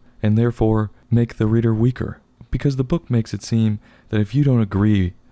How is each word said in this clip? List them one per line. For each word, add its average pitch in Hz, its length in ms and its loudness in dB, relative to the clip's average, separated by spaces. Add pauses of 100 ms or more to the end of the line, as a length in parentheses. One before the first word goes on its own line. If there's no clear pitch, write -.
(220)
and 107 160 2
therefore 110 540 0 (180)
make 117 240 0
the 110 140 0
reader 113 260 2
weaker, 120 460 -2 (320)
because 139 240 -2
the 135 80 -2
book 170 260 -4
makes 113 240 -2
it 101 80 -10
seem 110 380 0 (300)
that 107 100 0
if 104 160 -4
you 143 80 2
don't 127 180 4
agree 98 520 2 (180)